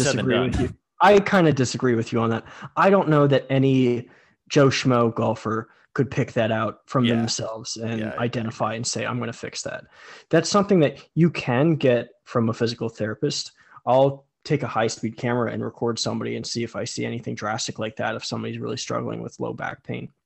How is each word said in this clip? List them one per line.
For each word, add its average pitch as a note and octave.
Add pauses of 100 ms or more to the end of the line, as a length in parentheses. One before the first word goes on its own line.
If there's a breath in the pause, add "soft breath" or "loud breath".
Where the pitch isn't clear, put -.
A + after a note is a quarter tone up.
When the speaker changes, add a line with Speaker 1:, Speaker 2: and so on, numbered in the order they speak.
Speaker 1:
said C3+
than -
Speaker 2:
disagree B2
Speaker 1:
done. -
Speaker 2:
with -
you. - (240)
I G3+
kinda F#3
disagree B2
with A2+
you A#2+
on A2+
that. A2+ (300 loud breath)
I F3
don't F#3+
know D3
that C3+
any C3 (400 soft breath)
Joe C#3+
Schmo A#2+
golfer A2 (240 soft breath)
could A#2+
pick B2
that A2+
out A2
from B2+
Speaker 1:
Yeah. A#2+
Speaker 2:
themselves A2+
and A2+
Speaker 1:
Yeah, A2
yeah. C3
Speaker 2:
identify A2+
and A#2
say, A2+
"I'm A#2+
gonna A#2
fix -
that." - (440 loud breath)
That's D#3+
something G3
that C3+ (160)
you E3
can C#3+
get B2 (140)
from A#2
a A2
physical A#2
therapist. - (340 loud breath)
I'll C3+ (180)
take C#3+
a B2
high-speed A2
camera A#2+
and A2
record A#2
somebody A2+
and A#2
see A#2
if A#2
I G2+
see A#2+
anything A#2
drastic G#2+
like A2
that, A2+
if A2
somebody's A2+
really A#2
struggling A#2
with A2+
low A#2
back -
pain. A#2+ (140)